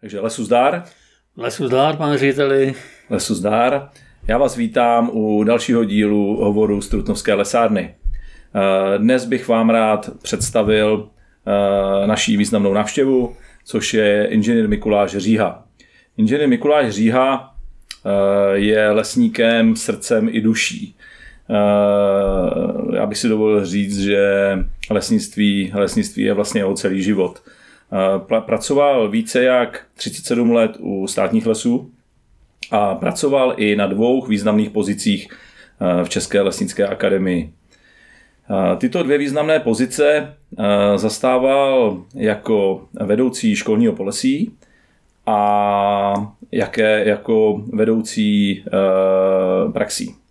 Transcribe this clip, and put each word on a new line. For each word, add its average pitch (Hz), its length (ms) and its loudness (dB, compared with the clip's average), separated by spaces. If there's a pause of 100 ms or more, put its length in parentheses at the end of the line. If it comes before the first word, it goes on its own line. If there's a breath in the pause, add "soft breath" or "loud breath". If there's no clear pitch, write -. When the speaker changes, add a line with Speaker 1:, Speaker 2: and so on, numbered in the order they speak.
Speaker 1:
Takže 104 180 -12
lesu 110 240 -6
zdar. 127 400 2 (540 soft breath)
Speaker 2:
Lesu 123 300 -6
zdar, 139 280 2
pane 147 220 -2
řediteli. 135 560 2 (360 loud breath)
Speaker 1:
Lesu 104 260 -2
zdar. 117 540 0 (380 soft breath)
Já 110 100 0
vás 131 180 0
vítám 117 580 2
u 107 300 0
dalšího 117 400 2
dílu 104 520 0
hovoru 104 460 0
z - 80 -10
Trutnovské 104 440 -2
lesárny. 101 640 0
Eh, 98 1000 -2
dnes 117 280 2
bych 123 220 -4
vám 113 220 2
rád 110 400 2 (140)
představil, 107 840 0 (380)
eh, 98 600 0
naší 107 300 0
významnou 101 360 0
návštěvu, 127 600 0 (300 soft breath)
což - 280 -4
je 104 320 2
inženýr 110 440 2
Mikuláš 101 420 0
Říha. 101 540 0 (520 soft breath)
Inženýr 131 300 2
Mikuláš 135 420 2
Říha, 123 680 0 (500)
eh, 101 40 -4 (480)
je 107 340 2
lesníkem 113 840 2
srdcem 110 560 -2
i 113 100 -2
duší. - 540 -2 (540 loud breath)
Eh, 101 1500 0
já - 100 0
bych 208 120 -6
si 120 120 -2
dovolil 107 360 2
říct, 101 340 -4
že 101 200 0 (680)
lesnictví, 101 880 0
lesnictví 101 480 -2
je 104 100 0
vlastně 101 280 -2
jeho 98 120 -2
celý 95 300 -2
život. 95 380 -2 (520 soft breath)
Eh, 95 260 0
pla-, 110 220 -2
pracoval 131 680 0
více 113 340 -2
jak 127 500 0
třicet - 320 -12
sedm 120 260 0
let 113 280 2
u 95 280 -6
státních 101 380 -2
lesů 120 460 -2 (800)
a 104 240 0
pracoval 135 600 -2
i 104 180 0
na 101 120 0
dvou 120 380 0
významných 104 440 0
pozicích, 101 580 -2 (540 loud breath)
eh, 87 220 0
v 85 60 -6
České 98 320 -2
lesnické 98 460 -2
akademii. 95 640 -2 (1200 soft breath)
Eh, - 20 0
tyto 143 280 -2
dvě 143 140 2
významné 147 420 0
pozice, 139 760 0 (260)
eh, 101 380 4
zastával 127 1080 2 (120)
jako 101 640 0 (200)
vedoucí 110 540 0
školního 110 380 2
polesí 135 580 -2 (720 soft breath)
a 101 880 2 (380)
jaké, 107 560 0
jako 107 540 2 (120)
vedoucí, 107 920 0
eh, 95 1040 2
praxí. - 440 -6 (160)